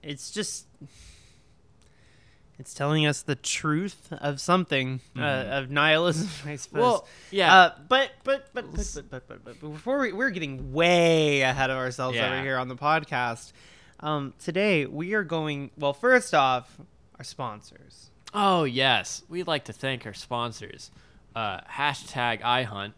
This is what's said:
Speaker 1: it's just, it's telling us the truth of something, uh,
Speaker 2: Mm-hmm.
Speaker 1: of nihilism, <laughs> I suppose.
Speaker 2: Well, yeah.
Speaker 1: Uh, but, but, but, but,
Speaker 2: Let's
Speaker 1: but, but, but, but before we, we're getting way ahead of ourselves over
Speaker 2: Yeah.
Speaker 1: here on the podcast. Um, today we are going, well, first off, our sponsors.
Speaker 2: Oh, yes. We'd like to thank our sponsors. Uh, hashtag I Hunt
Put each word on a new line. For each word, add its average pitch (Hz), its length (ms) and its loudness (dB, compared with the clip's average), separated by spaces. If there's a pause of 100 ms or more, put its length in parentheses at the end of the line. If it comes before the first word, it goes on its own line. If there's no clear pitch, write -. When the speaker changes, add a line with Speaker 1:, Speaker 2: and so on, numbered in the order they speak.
Speaker 1:
it's 147 280 -12
just, - 340 -8 (1900)
it's - 160 -18
telling 151 320 2
us 147 160 -2
the 143 120 -2
truth - 760 -4
of 147 300 -6
something, 135 580 0 (160)
uh, 127 40 -10
Speaker 2:
Mm-hmm. 131 340 -2
Speaker 1:
of 135 180 -4
nihilism, 160 680 4
<laughs> 139 120 -14
I 147 80 -8
suppose. - 240 -6
Speaker 2:
Well, 233 260 2 (240)
yeah. 185 240 6
Speaker 1:
Uh, 180 180 10 (140)
but, 262 240 2 (120)
but, 277 300 -4
but, 240 180 -8
but, - 60 -8
Speaker 2:
Let's - 180 -6
Speaker 1:
but, 143 140 -14
but, 127 180 -14
but, 95 180 -18
but 120 140 -18
before 156 400 -6
we, 233 140 -2
we're 247 160 0
getting 135 440 -8
way 165 680 6
ahead 131 300 2
of 131 60 -2
ourselves 127 400 -4
over 110 100 0
Speaker 2:
Yeah. 135 160 -4
Speaker 1:
here 135 140 -2
on 127 100 -2
the 127 80 -8
podcast. 139 760 -2 (480)
Um, 147 400 -4
today 175 460 0
we 170 280 -6
are 208 100 0
going, 151 540 -4
well, 143 160 0
first 247 420 2
off, 131 420 2 (400)
our 143 60 -16
sponsors. - 840 -14 (240)
Speaker 2:
Oh, 190 300 2
yes. 127 640 0
We'd 175 200 -8
like 151 180 -2
to - 80 -12
thank 131 320 -6
our 104 80 -12
sponsors. - 760 -8 (440)
Uh, 104 260 -4
hashtag 123 840 -4
I 123 200 2
Hunt 104 340 -8